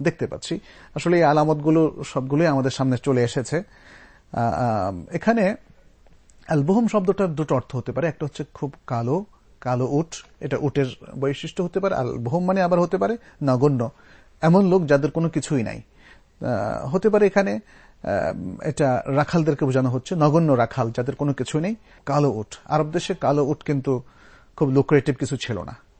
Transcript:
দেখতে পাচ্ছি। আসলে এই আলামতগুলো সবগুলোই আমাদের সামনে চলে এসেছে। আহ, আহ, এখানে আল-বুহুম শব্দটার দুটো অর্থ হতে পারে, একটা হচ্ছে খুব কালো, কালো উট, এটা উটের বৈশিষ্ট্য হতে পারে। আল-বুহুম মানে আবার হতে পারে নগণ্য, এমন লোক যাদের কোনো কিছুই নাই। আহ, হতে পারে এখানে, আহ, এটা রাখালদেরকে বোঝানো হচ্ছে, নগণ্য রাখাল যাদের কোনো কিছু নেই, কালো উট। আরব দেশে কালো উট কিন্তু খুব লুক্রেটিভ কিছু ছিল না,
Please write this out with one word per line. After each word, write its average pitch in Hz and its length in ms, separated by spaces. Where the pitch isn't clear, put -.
দেখতে - 260
পাচ্ছি। - 340
আসলে 170 220
এই 170 80
আলামতগুলো 151 800
সবগুলোই 143 420
আমাদের 135 240
সামনে 131 260
চলে 123 280
এসেছে। 123 320
আহ, 185 80
আহ, 98 600
এখানে 214 400
আল-বুহুম 175 400
শব্দটার 190 460
দুটো 151 200
অর্থ 127 220
হতে 120 160
পারে, 135 160
একটা 151 180
হচ্ছে 143 180
খুব 139 200
কালো, 127 380
কালো 127 260
উট, 143 380
এটা 135 200
উটের 139 260
বৈশিষ্ট্য 139 440
হতে 175 180
পারে। 190 140
আল-বুহুম 127 500
মানে 190 180
আবার 175 180
হতে 175 180
পারে 196 180
নগণ্য, 127 480
এমন 180 240
লোক 180 200
যাদের 143 240
কোনো 165 180
কিছুই 147 340
নাই। 110 160
আহ, - 1080
হতে 185 240
পারে 208 160
এখানে, 196 260
আহ, - 1080
এটা 139 440
রাখালদেরকে 151 580
বোঝানো 131 260
হচ্ছে, 131 260
নগণ্য 156 360
রাখাল 117 380
যাদের 127 240
কোনো 147 180
কিছু 135 260
নেই, 185 160
কালো 143 240
উট। 107 240
আরব 151 220
দেশে 170 280
কালো 147 300
উট 147 180
কিন্তু 135 400
খুব 147 120
লুক্রেটিভ 139 480
কিছু 139 200
ছিল 104 260
না, - 140